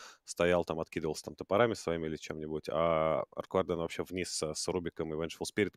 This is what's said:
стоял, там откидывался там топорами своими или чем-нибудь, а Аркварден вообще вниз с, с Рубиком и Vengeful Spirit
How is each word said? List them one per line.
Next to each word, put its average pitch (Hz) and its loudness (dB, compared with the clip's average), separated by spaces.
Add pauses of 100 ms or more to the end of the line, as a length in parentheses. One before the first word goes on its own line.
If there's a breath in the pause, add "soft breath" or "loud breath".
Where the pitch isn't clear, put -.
(260 loud breath)
стоял, 87 4
там 80 -2
откидывался 78 -4
там 76 -10
топорами 113 2
своими 85 -2
или 78 -4
чем-нибудь, 78 -6
а 80 4 (100)
Аркварден 87 0
вообще 85 -4
вниз 90 -4
с, 78 -2
с - -4
Рубиком 82 -2
и 76 -4
Vengeful 82 -4
Spirit 98 2